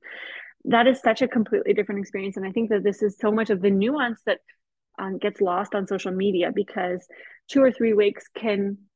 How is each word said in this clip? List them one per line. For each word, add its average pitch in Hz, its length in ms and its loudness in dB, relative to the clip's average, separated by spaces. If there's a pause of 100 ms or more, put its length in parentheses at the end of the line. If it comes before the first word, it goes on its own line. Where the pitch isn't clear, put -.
(680)
That 233 200 4
is 254 140 4
such 226 200 2
a 254 60 2
completely 208 480 0
different 202 260 -2
experience. 196 360 -8
And 190 100 -6
I 190 60 -8
think 226 180 -2
that 202 140 0
this 202 180 -2
is 202 160 0
so 214 140 0
much 220 180 0
of 190 100 0
the 196 120 4
nuance 233 540 0
that, 202 120 0 (600)
um, 190 180 -6
gets 208 220 -4
lost 190 340 0
on 190 140 -2
social 190 240 -4
media, 185 420 0
because 185 500 -4 (440)
two 277 120 2
or 262 120 6
three 226 200 0
wakes 208 440 2
can, 202 420 -2 (180)